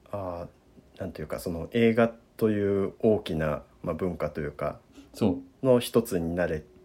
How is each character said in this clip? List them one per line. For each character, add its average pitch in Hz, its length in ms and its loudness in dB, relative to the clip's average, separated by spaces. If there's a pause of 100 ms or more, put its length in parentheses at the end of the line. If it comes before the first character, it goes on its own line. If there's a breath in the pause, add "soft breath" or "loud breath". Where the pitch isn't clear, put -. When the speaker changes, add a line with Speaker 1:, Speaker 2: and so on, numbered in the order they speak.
(100)
Speaker 1:
あ 90 380 -8 (480)
ー、 - 40 -12
な 98 60 -6
ん 80 60 -8
て - 80 -12
い 76 40 -6
う 76 40 -12
か、 - 120 -6
そ 95 100 -6
の 82 220 -6
映 117 220 6
画 117 180 4 (240)
と 110 140 2
い 101 340 2
う - 160 -4
大 107 200 4
き - 140 -6
な、 78 280 -2 (200)
ま 87 100 -4
あ、 - 20 -2
文 85 220 -4
化 76 140 -4
と 80 100 -8
い 73 60 -6
う 73 60 -8
か、 - 280 -8 (320 loud breath)
Speaker 2:
そ - 280 0 (220)
う。 135 40 0
Speaker 1:
の 123 120 6
一 120 240 0
つ 95 160 -2
に 82 160 -2
な 87 120 0
れ 80 180 -4 (200)